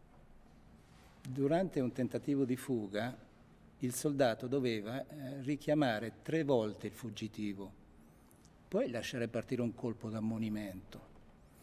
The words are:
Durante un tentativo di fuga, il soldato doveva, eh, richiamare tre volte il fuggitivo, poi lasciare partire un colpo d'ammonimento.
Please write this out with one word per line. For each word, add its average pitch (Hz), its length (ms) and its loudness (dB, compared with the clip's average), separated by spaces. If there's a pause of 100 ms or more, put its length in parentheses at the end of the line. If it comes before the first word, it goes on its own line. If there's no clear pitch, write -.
(1300)
Durante 143 540 2
un 123 120 2
tentativo 131 520 2
di 123 120 2
fuga, 113 600 -2 (600)
il 123 160 -2
soldato 131 540 2
doveva, 120 580 0
eh, 139 360 -10
richiamare 131 800 2
tre 156 200 0
volte 110 460 4
il 101 40 -8
fuggitivo, 104 800 -6 (960)
poi 208 240 0
lasciare 117 380 -2
partire 117 340 -2
un 117 120 0
colpo 110 360 -4
d'ammonimento. 107 1000 -4 (520)